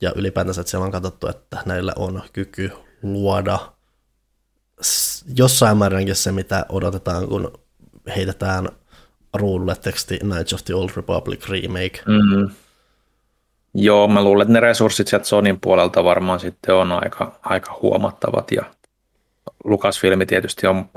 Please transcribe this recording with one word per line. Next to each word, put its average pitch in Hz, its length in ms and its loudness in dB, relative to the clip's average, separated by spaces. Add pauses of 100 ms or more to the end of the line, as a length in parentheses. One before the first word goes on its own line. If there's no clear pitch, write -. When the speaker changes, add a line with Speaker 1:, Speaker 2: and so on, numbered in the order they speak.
Speaker 1:
ja 87 160 -2
ylipäätänsä, 95 440 -4
että 87 100 -8
siellä 92 140 -4
on 95 80 -6
katsottu, 92 360 -8
että - 380 -12
näillä 92 300 -4
on 92 260 -6 (100)
kyky 95 380 -8 (320)
luoda 98 560 0 (1200)
s-, - 420 -4 (120)
jossain 113 400 6
määrin 98 200 2
ainakin 95 180 -2
se, 95 180 -2
mitä 95 360 -4
odotetaan, 92 600 -4
kun - 240 -4 (640)
heitetään 95 520 -4 (680)
ruudulle 92 420 -2
teksti - 420 -6
Knights 90 340 -4
of - 120 -8
the 92 100 -6
Old 92 220 -2
Republic 92 520 -6
remake. 92 580 -6
Speaker 2:
Mm. 101 440 4 (1200)
Joo, 104 340 6
mä 101 160 4
luulen, 101 200 6
että 110 80 4
ne 113 80 6
resurssit 110 480 2
sieltä 101 180 0
Sonyn 101 340 2
puolelta 92 440 4
varmaan 90 360 2
sitten 92 340 -2
on 92 180 4
aika, - 500 -4
aika - 400 -4
huomattavat, - 720 -2
ja - 100 0 (1000)
Lucasfilm 95 640 2
tietysti - 400 -2
on, 92 300 0